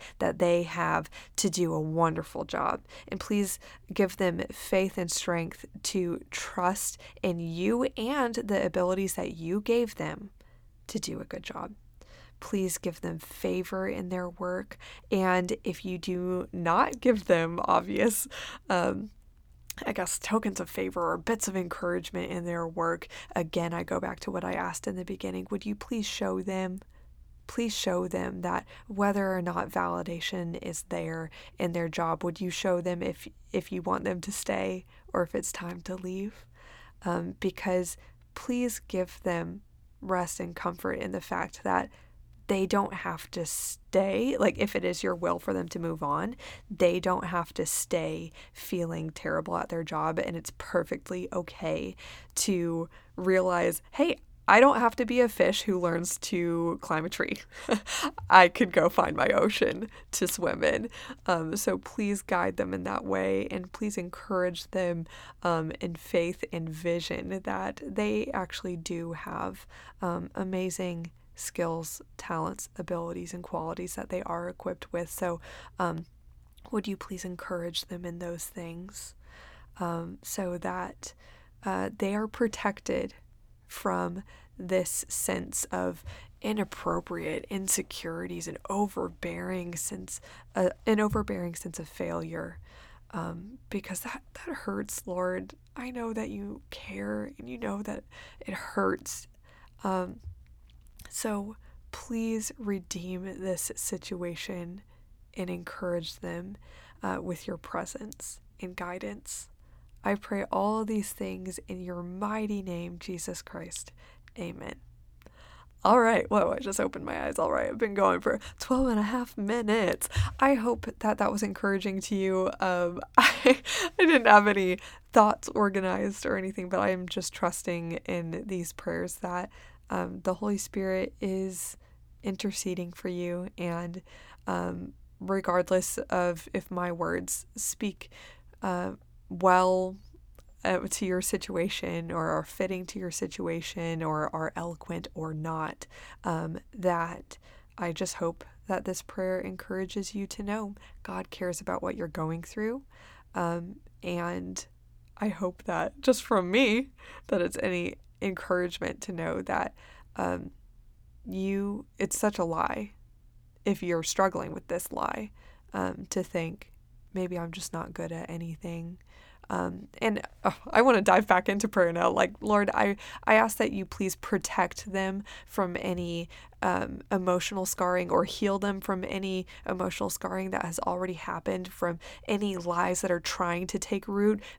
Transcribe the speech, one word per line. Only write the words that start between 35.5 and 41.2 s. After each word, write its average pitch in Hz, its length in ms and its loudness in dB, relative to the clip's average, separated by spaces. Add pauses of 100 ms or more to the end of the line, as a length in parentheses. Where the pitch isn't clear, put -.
time 175 300 -8
to 185 140 -6
leave? 185 500 -8 (580)
Um, 175 360 -2
because 180 580 0 (380)
please 247 440 0
give - 440 -4
them 175 380 -2 (400)
rest 180 380 0
and 175 160 -8
comfort 175 380 -2
in - 180 -4
the 190 100 -4